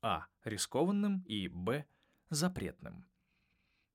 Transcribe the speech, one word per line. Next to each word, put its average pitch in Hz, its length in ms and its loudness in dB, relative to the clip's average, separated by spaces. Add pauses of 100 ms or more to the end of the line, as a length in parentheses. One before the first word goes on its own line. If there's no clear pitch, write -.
а. 87 260 0 (180)
рискованным 185 800 2
и 98 220 0
б. 104 360 -2 (460)
запретным. 160 760 -2 (880)